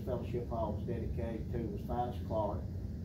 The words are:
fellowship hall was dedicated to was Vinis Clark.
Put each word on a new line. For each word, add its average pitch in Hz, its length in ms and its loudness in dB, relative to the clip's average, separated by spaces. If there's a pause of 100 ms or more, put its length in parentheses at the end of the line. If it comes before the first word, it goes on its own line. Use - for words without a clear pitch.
fellowship 120 440 0
hall 113 300 2
was - 80 0
dedicated - 640 0
to 117 80 2
was 110 220 0
Vinis 120 480 0
Clark. 107 340 2 (420)